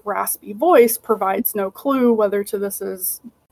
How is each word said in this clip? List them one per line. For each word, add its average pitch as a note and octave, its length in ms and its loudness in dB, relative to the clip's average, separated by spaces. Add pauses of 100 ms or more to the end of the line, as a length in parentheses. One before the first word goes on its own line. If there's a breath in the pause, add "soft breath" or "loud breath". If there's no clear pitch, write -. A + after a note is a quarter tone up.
raspy G3+ 480 -6
voice A#3+ 440 4
provides G3 580 -2
no G3 160 -4
clue C4 420 0
whether G3+ 320 0
to G3+ 140 -6
this G3 220 -6
is F#3+ 400 -8 (320)